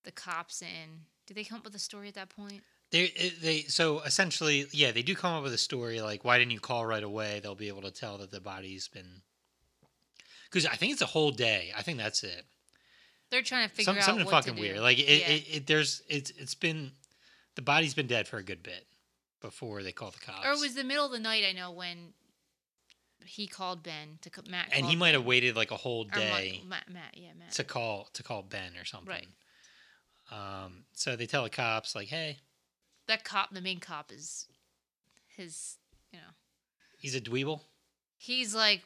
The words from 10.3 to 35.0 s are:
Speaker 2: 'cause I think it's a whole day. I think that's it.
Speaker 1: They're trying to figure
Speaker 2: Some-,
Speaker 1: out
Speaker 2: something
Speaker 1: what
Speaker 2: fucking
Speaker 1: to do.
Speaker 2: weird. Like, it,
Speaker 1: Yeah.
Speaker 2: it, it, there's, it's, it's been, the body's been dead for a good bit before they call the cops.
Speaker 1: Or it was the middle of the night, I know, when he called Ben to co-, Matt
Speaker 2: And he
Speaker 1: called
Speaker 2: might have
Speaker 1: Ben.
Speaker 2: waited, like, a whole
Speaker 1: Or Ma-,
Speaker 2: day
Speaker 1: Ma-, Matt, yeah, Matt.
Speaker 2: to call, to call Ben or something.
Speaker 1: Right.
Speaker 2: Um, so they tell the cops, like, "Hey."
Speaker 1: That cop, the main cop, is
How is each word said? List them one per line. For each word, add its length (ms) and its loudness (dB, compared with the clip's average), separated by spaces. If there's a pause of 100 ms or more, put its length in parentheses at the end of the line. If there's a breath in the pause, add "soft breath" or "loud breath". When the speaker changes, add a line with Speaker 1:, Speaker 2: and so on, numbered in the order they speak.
Speaker 2:
'cause 160 4
I 100 0
think 160 2
it's 100 0
a 40 4
whole 260 4
day. 440 2
I 60 -4
think 160 -4
that's 240 0
it. 240 -10 (840 soft breath)
Speaker 1:
They're 120 2
trying 260 2
to 60 -8
figure 120 2
Speaker 2:
Some-, 120 4
Speaker 1:
out 60 6
Speaker 2:
something 200 6
Speaker 1:
what 60 0
Speaker 2:
fucking 240 6
Speaker 1:
to 20 -4
do. 120 -4
Speaker 2:
weird. 100 -2
Like, 220 6
it, 80 4
Speaker 1:
Yeah. 220 8
Speaker 2:
it, 140 4 (120)
it, 100 -4
there's, 420 4
it's, 300 -2
it's 160 -10
been, 380 -2 (640 soft breath)
the 60 -8
body's 300 4
been 140 0
dead 220 0
for 80 -8
a 80 -6
good 180 -8
bit 240 -14 (540)
before 420 -10
they 80 -6
call 220 -12
the 80 -18
cops. 260 -8
Speaker 1:
Or 60 2
it 80 0
was 160 -4
the 80 -4
middle 200 0
of 60 -4
the 80 -6
night, 260 0
I 60 2
know, 220 -8
when 420 -12 (1120)
he 240 -10
called 340 -8
Ben 400 -12
to 80 -18
co-, 180 -18
Matt 220 -2
Speaker 2:
And 140 4
he 80 4
Speaker 1:
called 60 4
Speaker 2:
might 160 8
have 80 6
Speaker 1:
Ben. 60 0
Speaker 2:
waited, 280 6
like, 160 2
a 40 -4
whole 280 -2
Speaker 1:
Or 160 -2
Ma-, 40 2
Speaker 2:
day 400 0
Speaker 1:
Ma-, 120 -8 (120)
Matt, 300 -16
yeah, 180 -20
Matt. 180 -16
Speaker 2:
to 100 -2
call, 480 -6
to 100 -10
call 220 -8
Ben 320 -10
or 80 -14
something. 240 -12
Speaker 1:
Right. 200 -10 (1000 soft breath)
Speaker 2:
Um, 640 -12
so 240 -2
they 100 -4
tell 160 0
the 80 -4
cops, 460 -2
like, 120 -8
"Hey." 300 -6 (720)
Speaker 1:
That 160 0
cop, 280 -2
the 80 -10
main 180 -6
cop, 340 -12
is 340 -14 (880)